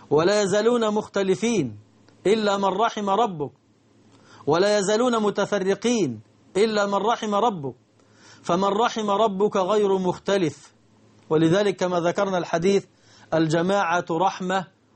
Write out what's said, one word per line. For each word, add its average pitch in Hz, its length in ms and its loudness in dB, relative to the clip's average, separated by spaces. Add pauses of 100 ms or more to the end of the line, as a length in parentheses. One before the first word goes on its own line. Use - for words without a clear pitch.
(100)
ولا 185 320 4
يزالون 214 520 2
مختلفين 196 840 -2 (480)
إلا 208 300 2
من 196 80 -2
رحم 202 460 -2
ربك، 190 420 -2 (920)
ولا 196 320 2
يزالون 220 440 0
متفرقين 196 1000 0 (360)
إلا 208 300 2
من 202 80 -2
رحم 214 400 -2
ربك، 196 400 -2 (680)
فمن 180 220 0
رحم 214 460 0
ربك 208 460 0
غير 196 420 0
مختلف. 180 760 -4 (560)
ولذلك 165 460 2
كما 180 240 -2
ذكرنا 185 380 -2
الحديث: 175 460 0 (500)
"الجماعة 170 760 0
رحمة 185 560 -2 (300)